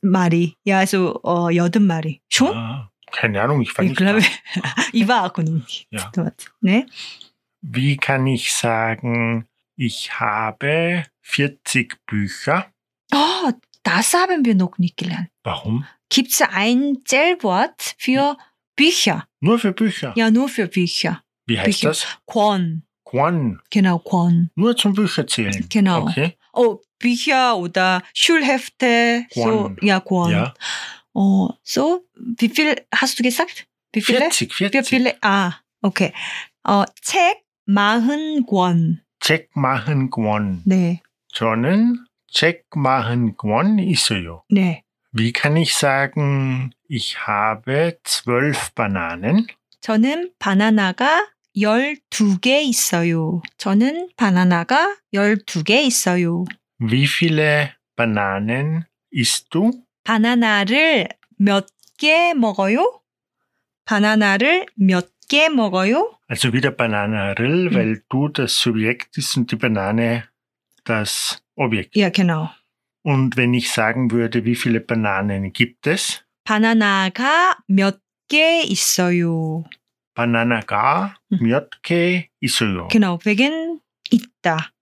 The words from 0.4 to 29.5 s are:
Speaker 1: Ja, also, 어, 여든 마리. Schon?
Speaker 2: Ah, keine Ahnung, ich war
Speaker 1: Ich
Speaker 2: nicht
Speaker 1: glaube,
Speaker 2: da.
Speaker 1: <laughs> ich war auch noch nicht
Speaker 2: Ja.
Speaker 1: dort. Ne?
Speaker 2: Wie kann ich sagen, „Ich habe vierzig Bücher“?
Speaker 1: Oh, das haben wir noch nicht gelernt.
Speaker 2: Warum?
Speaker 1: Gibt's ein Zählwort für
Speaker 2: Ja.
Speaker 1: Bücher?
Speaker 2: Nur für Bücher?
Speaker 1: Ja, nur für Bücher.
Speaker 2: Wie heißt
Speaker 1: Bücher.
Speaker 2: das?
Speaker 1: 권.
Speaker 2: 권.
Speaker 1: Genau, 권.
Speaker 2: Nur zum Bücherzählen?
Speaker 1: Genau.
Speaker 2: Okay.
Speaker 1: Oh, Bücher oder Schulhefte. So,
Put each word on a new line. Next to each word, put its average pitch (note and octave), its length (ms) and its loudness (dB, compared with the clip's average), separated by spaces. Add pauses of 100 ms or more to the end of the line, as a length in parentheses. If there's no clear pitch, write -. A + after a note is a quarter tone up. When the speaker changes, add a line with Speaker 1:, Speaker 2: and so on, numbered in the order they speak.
Speaker 1:
Ja, G3 140 2
also, F#3+ 440 0
어, F3 320 0
여든 F3 320 2
마리. D#3+ 340 -2 (120)
Schon? C#4 240 2
Speaker 2:
Ah, A#2 340 -10 (220)
keine G#2 300 -2
Ahnung, C3+ 200 0
ich - 140 -4
war F#3 80 0
Speaker 1:
Ich F#3 60 2
Speaker 2:
nicht C3 80 -4
Speaker 1:
glaube, G3+ 240 2
Speaker 2:
da. - 400 -4
Speaker 1:
<laughs> - 300 -4
ich A3 140 2
war A3 240 2
auch - 60 -10
noch E3+ 160 -2
nicht - 380 -6
Speaker 2:
Ja. G#2 240 -10
Speaker 1:
dort. - 360 -6 (100)
Ne? A3 260 2 (760)
Speaker 2:
Wie C3+ 360 -2
kann C3+ 300 0
ich B2+ 260 -2
sagen, A#2 960 -2 (300)
„Ich - 420 -6
habe C#3 880 -2 (160)
vierzig - 760 -4 (100)
Bücher“? G#2+ 600 -2 (480)
Speaker 1:
Oh, D#4+ 380 0 (320)
das F#3+ 300 0
haben F4+ 300 2
wir A3+ 120 4
noch F3+ 220 0
nicht F3 180 0
gelernt. F3 320 -8 (160)
Speaker 2:
Warum? A2+ 400 -4 (240)
Speaker 1:
Gibt's - 340 0
ein B3 640 0
Zählwort C#4 920 0
für - 140 -2
Speaker 2:
Ja. C#4 240 0 (380)
Speaker 1:
Bücher? - 540 0 (120)
Speaker 2:
Nur G#3+ 200 2
für G3 120 0
Bücher? F3+ 440 -4
Speaker 1:
Ja, A3+ 140 2
nur B3 180 2
für A3 180 -4
Bücher. E3+ 560 -2 (240)
Speaker 2:
Wie A2+ 120 0
heißt - 80 -2 (160)
Speaker 1:
Bücher. - 60 2
Speaker 2:
das? - 180 -2 (200)
Speaker 1:
권. F#3 560 -2 (220)
Speaker 2:
권. C3+ 560 -2 (100)
Speaker 1:
Genau, F#3+ 280 2
권. E3+ 580 2
Speaker 2:
Nur A3+ 200 2
zum G3+ 180 0
Bücherzählen? A#2+ 760 -2
Speaker 1:
Genau. F#3 400 2
Speaker 2:
Okay. E3+ 280 -2 (180)
Speaker 1:
Oh, A#3 260 2 (180)
Bücher A#3+ 600 0
oder F#3 440 0 (120)
Schulhefte. B3 1160 2
So, A#3+ 120 -2 (260)